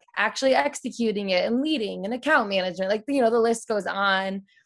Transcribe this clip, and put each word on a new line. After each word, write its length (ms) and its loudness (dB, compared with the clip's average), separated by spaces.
actually 380 2
executing 800 -2
it 140 2
and 160 0
leading 440 -2
and 80 -4
account 340 2
management." 440 -2
Like, 160 0
you 140 2
know, 100 4
the 80 2
list 280 0
goes 200 -2
on. 560 0